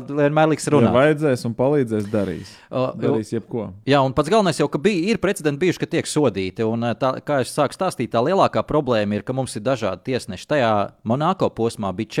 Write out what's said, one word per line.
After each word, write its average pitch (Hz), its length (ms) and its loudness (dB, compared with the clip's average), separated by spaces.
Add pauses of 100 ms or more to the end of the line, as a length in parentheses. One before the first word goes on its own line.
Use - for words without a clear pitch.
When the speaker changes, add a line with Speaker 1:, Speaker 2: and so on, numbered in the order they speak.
Speaker 1:
vienmēr 147 440 2
liks 147 160 -2
Speaker 2:
Ja 147 60 -2
Speaker 1:
runāt. 135 200 6
Speaker 2:
vajadzēs 143 540 2
un 117 80 -4
palīdzēs, 117 560 0
darīs. 95 400 -2 (200)
Speaker 1:
O, 127 220 -2
Speaker 2:
Darīs - 400 -2
Speaker 1:
jo 113 80 -2
Speaker 2:
jebko. 101 320 -8 (140)
Speaker 1:
Jā, 135 180 4
un 131 80 0
pats 147 160 -2
galvenais 190 320 2
jau, 147 80 2
ka - 100 -2
bija, 175 300 0
ir 226 100 2
precedenti 151 400 -2
bijuši, 170 200 0
ka 143 80 -6
tiek 156 180 -2
sodīti, 98 560 0 (100)
un, 113 100 -2
ā, 117 140 -2
tā, 131 200 0 (100)
kā 143 160 0
es 120 80 -2
sāku 143 240 -2
stāstīt, 165 380 -4
tā 117 120 0
lielākā 139 440 2
problēma 117 480 0
ir, 104 80 -2
ka - 100 -6
mums 131 240 -6
ir 110 60 -8
dažādi 104 420 -4
tiesneši. 113 420 -6
Tajā 113 460 0 (120)
Monako 143 440 0
posmā 107 480 -4
bija 107 120 -6 (120)